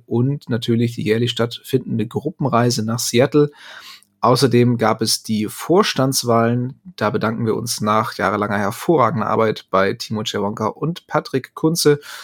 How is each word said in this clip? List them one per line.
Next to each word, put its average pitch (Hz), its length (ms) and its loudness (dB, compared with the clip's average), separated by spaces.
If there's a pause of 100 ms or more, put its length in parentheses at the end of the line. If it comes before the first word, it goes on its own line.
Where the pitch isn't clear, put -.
und 131 420 -2
natürlich 117 460 0
die - 80 -8
jährlich 117 300 0
stattfindende 117 720 -4
Gruppenreise 120 800 -2
nach 113 160 -4
Seattle. 147 500 2 (680)
Außerdem 120 580 4
gab 113 220 0
es - 220 -2
die 107 240 -2 (560)
Vorstandswahlen. 123 760 0 (160)
Da 107 140 -2
bedanken 113 360 -2
wir 110 100 0
uns 117 240 -6
nach 110 340 0
jahrelanger 101 440 0
hervorragender 110 680 0
Arbeit 110 440 0
bei 98 240 2
Timo 110 280 -6
Czerwonka 107 440 -4
und 156 400 -6
Patrick - 480 -4
Kunze. 156 460 2 (240)